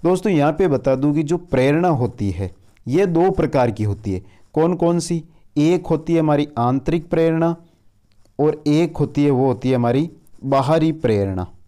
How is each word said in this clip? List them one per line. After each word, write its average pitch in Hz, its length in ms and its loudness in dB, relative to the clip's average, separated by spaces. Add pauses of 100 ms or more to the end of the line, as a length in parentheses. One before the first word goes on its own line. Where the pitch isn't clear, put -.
दोस्तों, 185 280 0
यहाँ 147 200 2
पे 185 160 0
बता 135 260 0
दूँ 143 200 0
कि 160 80 0
जो 156 140 -2
प्रेरणा 151 520 0
होती 117 420 -2
है, 92 240 -6 (340)
ये 175 180 2
दो 175 240 2
प्रकार 135 400 0
की 107 140 -4
होती 101 280 -4
है। 92 100 -6 (300)
कौन 165 220 0
कौन 170 240 0
सी? 170 260 -4 (320)
एक 170 300 2
होती 160 280 -2
है 165 60 4
हमारी 151 280 0 (100)
आंतरिक 135 520 -2
प्रेरणा, 165 460 0 (840)
और 151 260 0
एक 160 300 0
होती 143 280 -2
है, 143 60 4
वो 131 160 2
होती 127 220 -2
है 131 80 2
हमारी 123 340 0 (340)
बाहरी 143 480 2
प्रेरणा। 98 540 -2 (220)